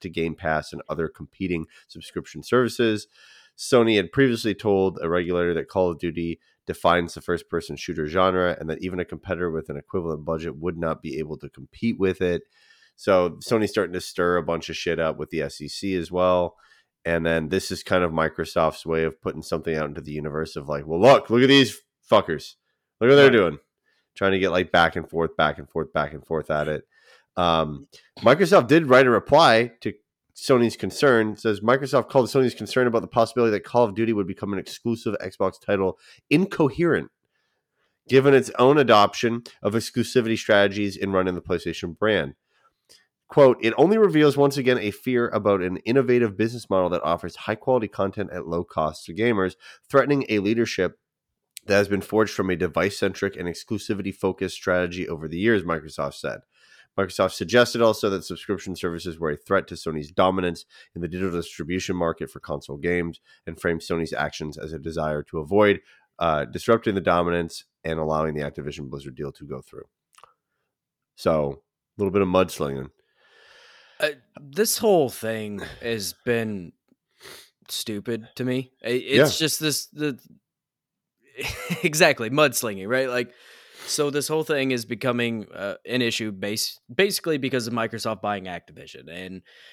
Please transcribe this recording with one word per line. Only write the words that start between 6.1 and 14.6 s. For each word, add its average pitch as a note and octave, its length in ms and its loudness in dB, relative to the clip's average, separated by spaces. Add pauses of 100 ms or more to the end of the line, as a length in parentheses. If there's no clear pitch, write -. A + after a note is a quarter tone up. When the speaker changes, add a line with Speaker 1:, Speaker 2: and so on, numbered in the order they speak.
Speaker 1:
defines F2 480 0
the D#2 60 -16
first-person E2 560 -6
shooter D#2+ 300 -6
genre F#2 520 2
and D#2+ 120 -8
that D#2 120 -8
even F2+ 180 -6
a F2 40 -6
competitor F2 460 -6
with D#2+ 180 -8
an D2 80 -10
equivalent D#2 480 -8
budget D#2+ 320 -6
would E2 220 -6
not D#2+ 240 -4
be D2 160 -8
able D2+ 180 -8
to C#2+ 120 -16
compete - 500 -8
with F#2 220 0
it. F2+ 220 -2 (540)
So F2+ 340 2 (140)
Sony's G#2+ 260 0
starting F2+ 240 -2
to F2+ 60 -6
stir F2 360 0
a E2+ 60 0
bunch E2 260 -4